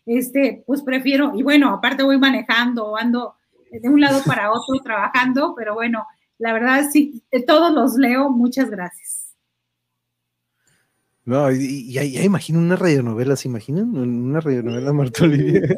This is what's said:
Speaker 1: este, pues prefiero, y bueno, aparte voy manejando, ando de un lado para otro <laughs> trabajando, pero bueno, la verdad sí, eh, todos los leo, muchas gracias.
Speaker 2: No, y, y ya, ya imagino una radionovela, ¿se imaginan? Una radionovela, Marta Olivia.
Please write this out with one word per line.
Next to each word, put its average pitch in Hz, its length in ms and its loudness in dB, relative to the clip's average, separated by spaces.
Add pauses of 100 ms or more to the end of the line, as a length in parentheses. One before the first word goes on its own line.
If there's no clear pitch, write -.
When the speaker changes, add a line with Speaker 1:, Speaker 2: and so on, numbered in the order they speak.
Speaker 1:
este, 254 640 -2
pues 285 140 -2
prefiero, 269 540 0
y 254 80 -2
bueno, 277 260 4
aparte 254 340 -2
voy 277 140 4
manejando, 233 800 0
ando 240 380 -2 (360)
de 233 180 -8
un 294 120 6
lado 277 240 4
para 220 260 0
otro 254 280 -2
<laughs> - 40 -10
trabajando, 254 760 0
pero 214 180 -8
bueno, 226 300 -4 (320)
la 226 160 -4
verdad 262 380 2
sí, 294 400 0
eh, 247 140 -2
todos 320 280 4
los 240 220 2
leo, 262 340 2
muchas 240 400 0
gracias. - 640 -12 (1900)
Speaker 2:
No, 131 260 0
y, 131 120 2
y 131 300 -8
ya, 135 100 -4
ya 143 200 -4
imagino 165 360 0
una 170 160 2
radionovela, 135 600 0
¿se - 120 -8
imaginan? 160 500 -4
Una 123 440 -2
radionovela, 127 520 -2
Marta 139 300 0
Olivia. 151 380 2 (160)